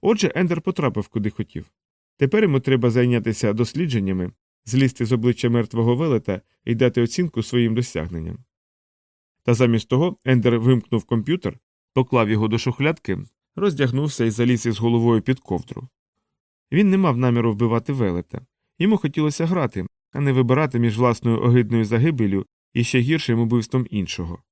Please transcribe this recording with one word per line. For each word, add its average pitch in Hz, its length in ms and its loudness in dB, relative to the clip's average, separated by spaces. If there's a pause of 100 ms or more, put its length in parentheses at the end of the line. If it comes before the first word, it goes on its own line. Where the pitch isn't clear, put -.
Отже, 196 340 2
Ендер 170 260 0
потрапив, 123 460 -2
куди 107 220 -4
хотів. - 420 -12 (460)
Тепер 170 260 2
йому 147 160 2
треба 123 300 2
зайнятися 117 640 0
дослідженнями, 110 760 -2 (340)
злізти 123 400 0
з 107 60 -2
обличчя 120 380 0
мертвого 117 460 0
велета 120 460 -2 (240)
і 117 100 -2
дати 120 260 2
оцінку 120 420 -2
своїм 117 320 0
досягненням. 85 600 -6 (1040)
Та 120 100 2
замість 117 360 2
того 151 360 0
Ендер 120 340 2
вимкнув 117 440 0
комп'ютер, 120 560 -4 (340)
поклав 127 360 2
його 110 180 2
до 110 100 0
шухлядки, 131 600 -4 (380)
роздягнувся 139 720 -2
і 113 40 2
заліз 120 360 0
із 110 140 -2
головою 117 420 2
під 131 180 -2
ковдру. - 500 -8 (840)
Він 190 180 4
не 190 80 2
мав 165 200 2
наміру 120 360 2
вбивати 117 400 -2
велета. 95 520 -4 (340)
Йому 202 180 2
хотілося 151 480 -2
грати, 139 420 -2 (240)
а - 80 -8
не 143 120 0
вибирати 131 480 2
між 117 180 0
власною 117 440 0
огидною 117 440 4
загибеллю 113 600 0 (280)
і 120 100 0
ще 127 160 0
гіршим 123 400 0
убивством 117 500 0
іншого. 87 640 -6